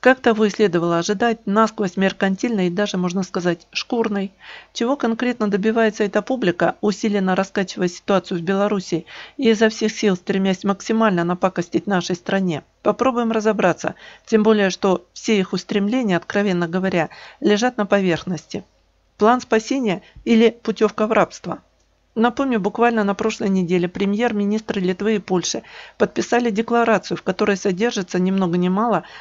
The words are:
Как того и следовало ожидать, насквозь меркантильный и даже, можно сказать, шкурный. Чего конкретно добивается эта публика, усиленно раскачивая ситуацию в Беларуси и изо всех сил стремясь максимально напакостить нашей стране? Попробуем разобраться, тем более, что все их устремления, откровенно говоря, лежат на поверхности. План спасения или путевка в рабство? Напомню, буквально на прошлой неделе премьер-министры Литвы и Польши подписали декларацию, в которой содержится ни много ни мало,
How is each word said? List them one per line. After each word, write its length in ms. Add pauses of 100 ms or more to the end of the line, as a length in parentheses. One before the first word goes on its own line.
Как 180
того 260
и 60
следовало 480
ожидать, 480
насквозь 500
меркантильный 720
и 20
даже, 260
можно 280
сказать, 480
шкурный. 600 (400)
Чего 260
конкретно 520
добивается 540
эта 180
публика, 600
усиленно 540
раскачивая 520
ситуацию 500
в 60
Беларуси 640 (300)
и 120
изо 200
всех 220
сил 240
стремясь 480
максимально 600
напакостить 640
нашей 280
стране? 480 (200)
Попробуем 480
разобраться, 640 (320)
тем 160
более, 260
что 440
все 260
их 140
устремления, 640
откровенно 500
говоря, 420 (300)
лежат 380
на 100
поверхности. 760 (540)
План 240
спасения 640 (200)
или 280
путевка 560
в 60
рабство? 500 (540)
Напомню, 440
буквально 420
на 100
прошлой 360
неделе 400
премьер-министры 880
Литвы 360
и 40
Польши 440 (340)
подписали 520
декларацию, 680
в 60
которой 340
содержится 640
ни 120
много 260
ни 120
мало, 340 (180)